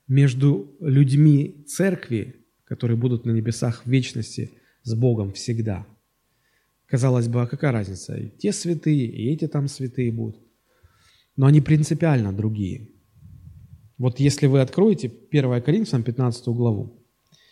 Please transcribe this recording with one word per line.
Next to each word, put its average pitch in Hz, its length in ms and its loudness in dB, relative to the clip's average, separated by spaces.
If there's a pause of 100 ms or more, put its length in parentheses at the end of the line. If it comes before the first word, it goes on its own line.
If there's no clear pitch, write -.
между 139 720 2
людьми 143 880 4
церкви, 175 800 -4 (180)
которые 117 340 -4
будут 120 280 -2
на 117 60 -2
небесах 113 540 -2
в 123 40 -6
вечности 123 600 -4 (320)
с 113 120 -4
Богом 110 380 0
всегда. 110 520 -6 (1000)
Казалось 127 420 0
бы, 120 140 -2
а 120 60 -2
какая 139 240 -2
разница? 104 440 -6
И 110 140 -10
те - 220 -4
святые, 156 540 -2
и 113 260 -4
эти 156 160 -4
там 143 200 -4
святые 127 440 -4
будут. 113 280 -8 (960)
Но 135 120 4
они 151 140 8
принципиально 147 680 2
другие. 104 580 -4 (1080)
Вот 123 220 -2
если 143 280 2
вы 135 140 4
откроете 175 460 2
первое 123 540 -2
Коринфянам 151 420 0
пятнадцатую 120 520 -2
главу, 110 500 -2 (460)